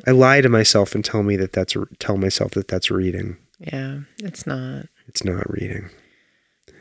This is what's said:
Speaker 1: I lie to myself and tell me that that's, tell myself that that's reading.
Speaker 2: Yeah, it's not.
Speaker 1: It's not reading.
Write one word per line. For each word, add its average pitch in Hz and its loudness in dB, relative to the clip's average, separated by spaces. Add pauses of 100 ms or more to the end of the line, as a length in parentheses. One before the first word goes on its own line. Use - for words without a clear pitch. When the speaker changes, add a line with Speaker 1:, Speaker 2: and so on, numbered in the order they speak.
Speaker 1:
I 131 6
lie 131 8
to 131 6
myself 110 4
and 107 -2
tell 107 -2
me 101 2
that 95 -2
that's, 92 -2 (220)
tell 101 -2
myself - 0
that 98 -4
that's - -2
reading. 92 -2 (220)
Speaker 2:
Yeah, 139 -10 (200)
it's 196 -10
not. 131 -8 (220)
Speaker 1:
It's - -8
not 92 -4
reading. - -8 (920)